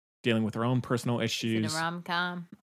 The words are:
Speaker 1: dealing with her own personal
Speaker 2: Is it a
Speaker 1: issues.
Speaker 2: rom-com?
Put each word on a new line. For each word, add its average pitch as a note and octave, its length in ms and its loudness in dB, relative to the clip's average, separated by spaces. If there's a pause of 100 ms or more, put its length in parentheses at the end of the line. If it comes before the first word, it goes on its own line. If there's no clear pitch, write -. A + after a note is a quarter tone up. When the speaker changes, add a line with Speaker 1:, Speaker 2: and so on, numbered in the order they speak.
(240)
Speaker 1:
dealing A2+ 180 4
with G#2 120 0
her A2+ 100 0
own B2 160 4
personal A#2+ 400 0
Speaker 2:
Is A2+ 100 0
it - 160 -2
a A2+ 120 2
Speaker 1:
issues. A2 180 0
Speaker 2:
rom-com? F3 720 -4 (160)